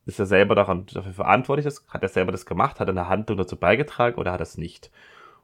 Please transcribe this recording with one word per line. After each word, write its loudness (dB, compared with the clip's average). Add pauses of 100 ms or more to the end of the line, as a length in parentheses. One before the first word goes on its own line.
ist -10
er 0
selber 6
daran, 0
dafür -10
verantwortlich? 2
Ist, -10
hat -10
er -2
selber 0
das -8
gemacht? -2
Hat -2
er 0
eine -4
Handlung -2
dazu -4
beigetragen 0
oder -4
hat -4
er -4
es -14
nicht? -12 (540)